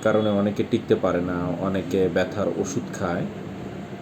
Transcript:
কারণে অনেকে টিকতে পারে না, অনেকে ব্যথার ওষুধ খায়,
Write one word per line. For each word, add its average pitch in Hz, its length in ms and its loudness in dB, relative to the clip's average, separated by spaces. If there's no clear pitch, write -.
কারণে 107 240 4
অনেকে 101 420 2
টিকতে 113 240 4
পারে 87 260 2
না, 90 160 -2
অনেকে 95 340 0
ব্যথার 92 320 0
ওষুধ - 240 -2
খায়, 87 280 -2